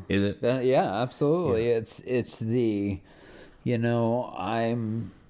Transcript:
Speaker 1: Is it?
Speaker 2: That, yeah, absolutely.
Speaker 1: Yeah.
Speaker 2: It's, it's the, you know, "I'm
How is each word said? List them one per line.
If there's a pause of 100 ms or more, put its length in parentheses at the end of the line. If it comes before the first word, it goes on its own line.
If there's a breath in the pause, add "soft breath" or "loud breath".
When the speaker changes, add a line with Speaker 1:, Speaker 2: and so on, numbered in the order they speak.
Speaker 1:
Is
it?
Speaker 2:
That,
yeah,
absolutely.
Speaker 1:
Yeah.
Speaker 2:
It's,
it's
the, (640 loud breath)
you
know,
"I'm (180)